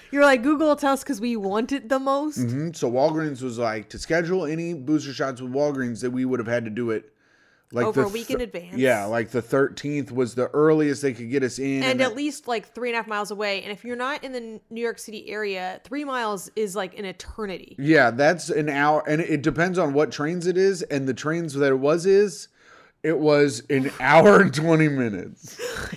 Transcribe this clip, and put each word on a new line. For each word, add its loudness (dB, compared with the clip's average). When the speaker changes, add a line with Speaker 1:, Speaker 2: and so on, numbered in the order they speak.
Speaker 1:
You're 4
like, 6
"Google 2
will 4
tell 0
us -4
'cause -6
we -4
want -2
it -6
the 2
most?" -2
Speaker 2:
Mm-hmm. -4
So -2
Walgreens 0
was -6
like, -4
to -16
schedule -2
any -6
booster -2
shots -6
with -8
Walgreens, -2
that -2
we -2
would 0
have -4
had 0
to -8
do -4
it, -6
like, 0
Speaker 1:
Over 2
Speaker 2:
the 2
Speaker 1:
a -4
week -8
in -2
Speaker 2:
th-, -4
Speaker 1:
advance? -12
Speaker 2:
yeah, 2
like, -2
the -2
thirteenth -2
was -2
the -2
earliest 2
they -2
could -10
get 0
us -4
in, -2
Speaker 1:
And 0
Speaker 2:
and 0
Speaker 1:
at 2
Speaker 2:
the -8
Speaker 1:
least, -8
like, -6
three -6
and -4
a -2
half -6
miles -6
away. -4
And -10
if -12
you're -8
not -6
in -10
the -10
New -10
York -4
City -14
area, -6
three -8
miles -6
is, -4
like, -6
an -8
eternity. -12
Speaker 2:
Yeah, 6
that's 2
an 0
hour. 2
And 0
it 0
depends 0
on 2
what 2
trains -4
it 0
is. 2
And -2
the -2
trains -4
that 2
it 4
was 2
is, 2
it 0
was 4
an 2
<laughs> -18
hour 10
and 4
twenty 4
minutes. -4